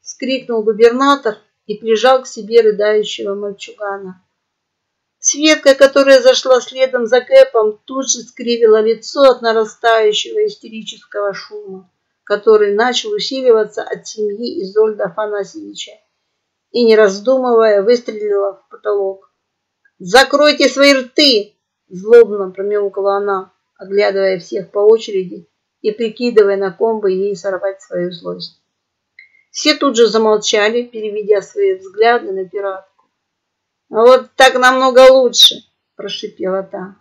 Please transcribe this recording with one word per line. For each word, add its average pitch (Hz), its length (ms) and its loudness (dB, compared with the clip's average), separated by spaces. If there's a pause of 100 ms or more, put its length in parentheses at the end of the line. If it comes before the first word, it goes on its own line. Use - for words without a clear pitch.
вскрикнул 247 600 -6
губернатор 233 720 2 (300)
и 208 100 -8
прижал 233 460 0
к - 40 -18
себе 226 360 0
рыдающего 208 720 -2
мальчугана. 196 880 -12 (960)
Светка, 294 560 0
которая 269 460 4
зашла 247 400 2
следом 254 460 -4
за 247 140 2
Кэпом, 247 640 2
тут 262 260 -8
же 240 100 -4
скривила 226 600 0
лицо 220 420 -2
от 247 200 4
нарастающего 220 1040 -2
истерического 202 880 -10
шума, 190 560 -18 (340)
который 208 500 0
начал 240 360 -2
усиливаться 220 720 -2
от - 240 -12
семьи 214 560 -8
Изольда 208 420 -2
Афанасьевича, 208 880 -10 (800)
и, 233 140 0
не 220 120 4
раздумывая, 220 880 2
выстрелила 208 720 -2
в - 160 -20
потолок. 202 640 -8 (680)
"Закройте 269 680 0
свои 277 260 2
рты!" 247 600 -2 (380)
злобно 202 580 2
промяукала 196 680 -4
она, 196 340 -6 (260)
оглядывая 196 600 -2
всех 175 320 -10
по 202 80 -6
очереди 202 720 0 (340)
и 214 100 -2
прикидывая, 220 640 0
на 196 160 -4
ком 220 280 -4
бы 196 120 -2
ей 196 240 -4
сорвать 190 460 -8
свою 180 280 -8
злость. - 520 -14 (880)
Все - 240 -4
тут 277 220 -2
же 233 100 6
замолчали, 214 760 0
переведя 214 600 -4
свои 196 320 -2
взгляды 214 580 -2
на 190 160 -10
пиратку. 196 580 -12 (840)
"Вот 247 460 4
так 262 220 4
намного 262 540 6
лучше!" 247 440 2 (400)
прошипела 196 680 -8
та. 190 380 -14